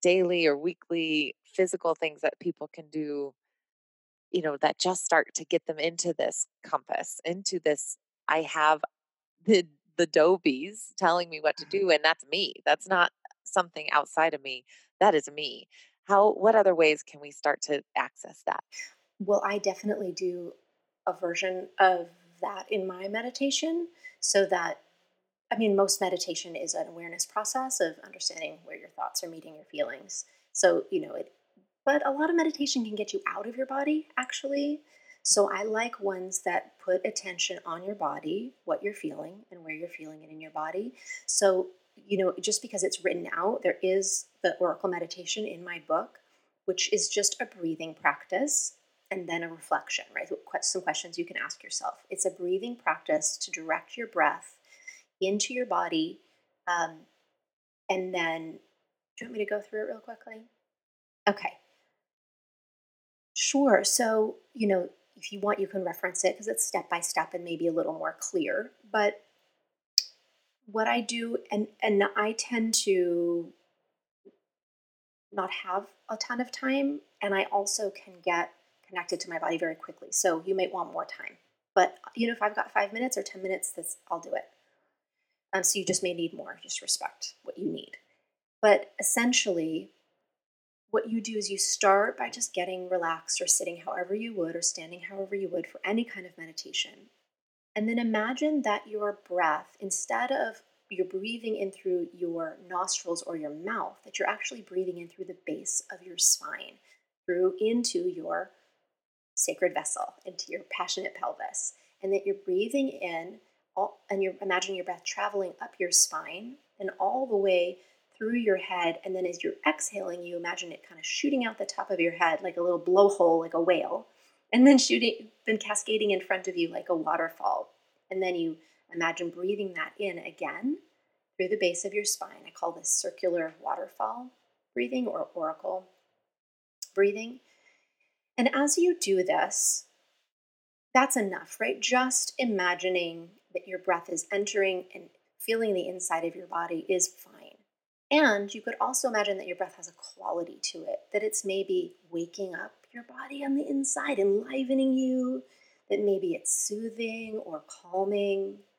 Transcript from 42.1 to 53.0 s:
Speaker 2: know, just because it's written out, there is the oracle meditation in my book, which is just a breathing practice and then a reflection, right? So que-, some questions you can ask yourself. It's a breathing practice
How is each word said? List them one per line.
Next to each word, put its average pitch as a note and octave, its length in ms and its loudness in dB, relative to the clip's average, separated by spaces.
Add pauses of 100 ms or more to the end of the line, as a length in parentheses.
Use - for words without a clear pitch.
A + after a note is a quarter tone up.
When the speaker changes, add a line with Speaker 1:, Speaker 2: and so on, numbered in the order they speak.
Speaker 2:
know, F#3 220 4
just G#3 220 0
because G#3 220 -6
it's F3+ 200 -2
written F3 320 -2
out, G3+ 280 0
there F3+ 200 2
is F#3+ 420 2 (160)
the E3+ 160 2
oracle F3+ 320 0
meditation F3 560 -6
in E3+ 180 -10
my F3 240 -12
book, F3 320 -2 (460)
which - 280 0
is G#3 160 2
just - 320 0
a A#3+ 40 -2
breathing E3 480 -6
practice F#3 840 0 (360)
and F#3 160 -6
then E3+ 160 -2
a E3 60 -6
reflection, - 560 -4 (100)
right? - 140 -6
So - 80 -6 (120)
que-, - 140 -4
some - 180 -2
questions E3+ 380 -6
you E3+ 60 -2
can - 120 -10
ask - 260 -8
yourself. - 460 -8
It's G3 160 -4
a F#3 60 0
breathing F#3+ 460 -4
practice - 600 0